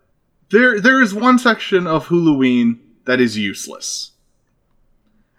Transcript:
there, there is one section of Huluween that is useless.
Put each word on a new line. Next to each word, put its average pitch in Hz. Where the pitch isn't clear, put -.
there, 240
there 262
is 202
one 240
section 208
of 160
Huluween 131
that 127
is 110
useless. -